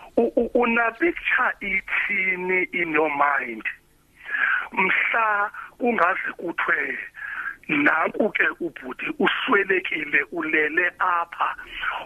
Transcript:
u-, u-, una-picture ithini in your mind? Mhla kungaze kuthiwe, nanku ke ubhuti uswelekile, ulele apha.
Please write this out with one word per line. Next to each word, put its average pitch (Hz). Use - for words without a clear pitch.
u-, 233
u-, 233
una-picture 233
ithini 185
in 170
your 156
mind? 135
Mhla 208
kungaze 190
kuthiwe, 160
nanku 160
ke 175
ubhuti 131
uswelekile, 175
ulele 160
apha. 170